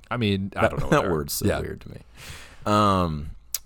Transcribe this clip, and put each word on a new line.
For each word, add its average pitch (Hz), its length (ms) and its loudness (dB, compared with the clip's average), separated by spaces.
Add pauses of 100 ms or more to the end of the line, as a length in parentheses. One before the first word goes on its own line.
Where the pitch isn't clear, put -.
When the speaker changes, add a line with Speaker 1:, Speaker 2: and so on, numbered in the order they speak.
(100)
Speaker 1:
I 120 80 -4
mean, 98 380 0
I 90 60 0
Speaker 2:
that, - 100 4
Speaker 1:
don't - 80 -4
know - 60 -2
what - 40 0
Speaker 2:
that 151 120 4
Speaker 1:
they 104 60 -2
are. 90 40 2
Speaker 2:
word's 73 200 -2
so - 140 -2
Speaker 1:
Yeah. 78 140 2
Speaker 2:
weird - 220 -8
to - 80 -16
me. - 100 -16 (680)
Um, 95 640 2 (360)